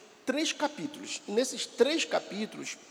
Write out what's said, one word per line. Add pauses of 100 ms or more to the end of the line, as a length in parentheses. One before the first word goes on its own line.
(260)
três
capítulos.
E
nesses
três
capítulos, (140)